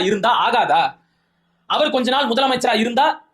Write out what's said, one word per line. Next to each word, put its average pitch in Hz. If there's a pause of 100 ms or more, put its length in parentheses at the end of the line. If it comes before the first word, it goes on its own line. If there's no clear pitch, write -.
இருந்தா 214 (140)
ஆகாதா? 165 (880)
அவர் 240
கொஞ்ச 254
நாள் 269
முதலமைச்சரா 247
இருந்தா 240 (260)